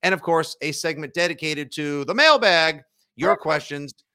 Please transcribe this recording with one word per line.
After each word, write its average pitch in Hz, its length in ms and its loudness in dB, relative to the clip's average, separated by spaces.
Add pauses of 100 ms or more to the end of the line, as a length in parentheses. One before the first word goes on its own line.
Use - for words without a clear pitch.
And, 185 100 2
of 180 80 -4
course, 160 400 0
a 151 100 -4
segment 151 420 -6
dedicated 156 600 -4
to 143 320 -4
the 170 80 -4
mailbag, 196 720 4 (320)
your 185 200 2
questions 147 580 -4 (220)